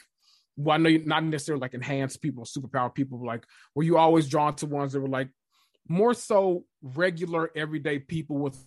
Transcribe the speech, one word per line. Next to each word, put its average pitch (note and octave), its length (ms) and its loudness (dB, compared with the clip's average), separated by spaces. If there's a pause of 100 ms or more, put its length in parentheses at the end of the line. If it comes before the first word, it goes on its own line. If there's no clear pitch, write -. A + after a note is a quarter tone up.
(560)
well, D3+ 200 2
I - 20 4
know E3 120 4
you, D#3+ 160 4
not D#3 200 0
necessarily, D3+ 340 -4
like, B2+ 140 -6
enhanced C3 480 -4
people, B2 240 -6
superpower B2+ 480 -4
people, C3+ 240 -4
but, B2 100 -10
like, A#2 180 -8 (300)
were D3 80 0
you E3 140 4
always D#3+ 320 6
drawn D3 260 0
to D#3 100 -8
ones C#3+ 280 -4
that C#3 80 -4
were, C3+ 80 -4
like, C3 200 -4 (600)
more G#3 240 4
so G3 500 2 (180)
regular E3 760 -2
everyday D3+ 440 -4
people D3+ 380 -6
with C#3+ 280 -4